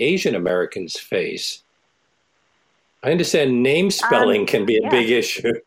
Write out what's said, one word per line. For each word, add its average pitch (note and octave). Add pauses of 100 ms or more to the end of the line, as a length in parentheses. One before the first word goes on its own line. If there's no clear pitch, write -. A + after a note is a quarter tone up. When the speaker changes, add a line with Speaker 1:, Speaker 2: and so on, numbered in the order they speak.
Speaker 1:
Asian E3
Americans F2+
face? - (1400)
I C3
understand D3
name D#3+
spelling G#2+
Speaker 2:
Um, G2
Speaker 1:
can G#2
be A2+
a A2
Speaker 2:
yeah. A2
Speaker 1:
big A#2+
issue. A#2 (140)